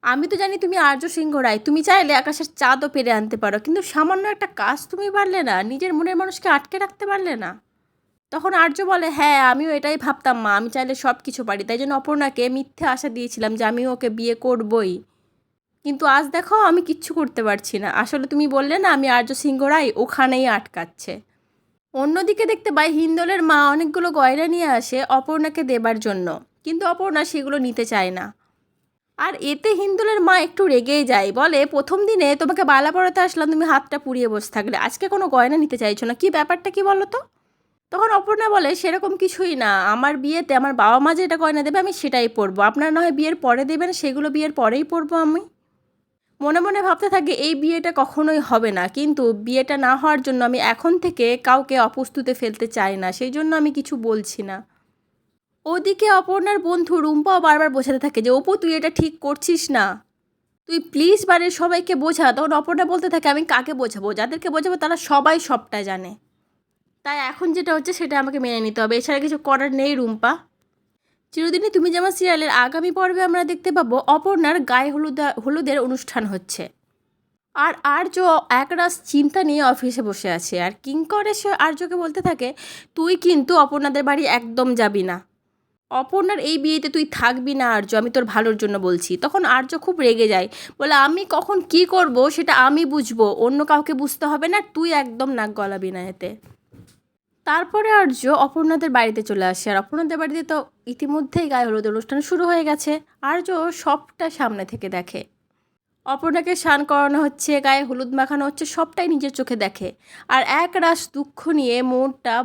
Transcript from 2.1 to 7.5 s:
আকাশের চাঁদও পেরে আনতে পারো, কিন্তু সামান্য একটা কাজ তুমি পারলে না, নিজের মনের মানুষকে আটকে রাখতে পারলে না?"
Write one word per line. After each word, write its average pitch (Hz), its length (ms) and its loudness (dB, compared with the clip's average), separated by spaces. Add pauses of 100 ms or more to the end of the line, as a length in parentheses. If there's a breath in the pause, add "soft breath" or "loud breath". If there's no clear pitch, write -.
আকাশের 294 420 0
চাঁদও 269 320 2
পেরে 240 240 0
আনতে 214 240 -2
পারো, 208 240 -2
কিন্তু 320 220 -2
সামান্য 359 460 0
একটা 403 280 -4
কাজ 233 220 -2 (100)
তুমি 392 220 -6
পারলে 392 320 0
না, 226 200 0
নিজের 269 320 -4
মনের 330 220 0
মানুষকে 381 320 -4
আটকে 285 300 0
রাখতে 392 280 -8
পারলে 381 300 -2
না?" 190 140 -10 (840)